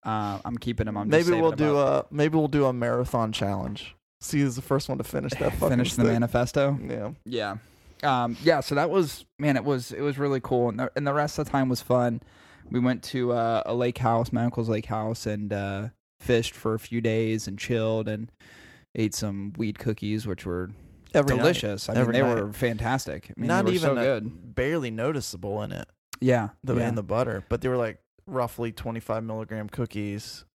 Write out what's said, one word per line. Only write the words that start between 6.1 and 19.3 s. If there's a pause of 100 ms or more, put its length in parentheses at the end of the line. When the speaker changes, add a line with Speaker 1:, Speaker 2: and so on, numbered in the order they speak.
Speaker 1:
manifesto?
Speaker 2:
Yeah. (140)
Speaker 1:
Yeah. (460)
Um,
yeah,
so
that
was, (160)
man,
it
was,
it
was
really
cool.
And
the,
and
the
rest
of
the
time
was
fun. (500)
We
went
to,
uh,
a
lake
house,
my
uncle's
lake
house,
and,
uh, (320)
fished
for
a
few
days
and
chilled
and (640)
ate
some